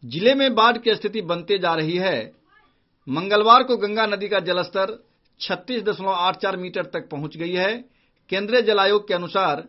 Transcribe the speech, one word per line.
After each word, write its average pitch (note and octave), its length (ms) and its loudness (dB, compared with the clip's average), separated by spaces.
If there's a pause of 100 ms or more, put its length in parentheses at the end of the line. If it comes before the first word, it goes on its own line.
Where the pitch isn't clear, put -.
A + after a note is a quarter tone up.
जिले E3 320 2
में C4+ 200 2
बाढ़ A#3 220 4
की A#3 180 0
स्थिति G#3+ 280 -6
बनते F3 340 -2
जा F3 160 0
रही D#3+ 240 -2
है। E3+ 360 -2 (760)
मंगलवार G#3 560 4
को B3+ 140 0
गंगा G#3 280 -2
नदी G3+ 220 -4
का G3 140 0
जलस्तर F3+ 560 -4 (420)
छत्तीस G3+ 440 -6
दशमलव F#3+ 280 -4
आठ F#3 260 0
चार F#3+ 200 -2
मीटर F3+ 280 -6
तक D#3+ 240 -10
पहुंच D3+ 280 -8
गई E3+ 160 -6
है। F#3 200 0 (560)
केंद्रीय G#3 320 0
जल G#3 180 4
आयोग G3+ 280 4
के G3+ 60 -2
अनुसार F3 560 0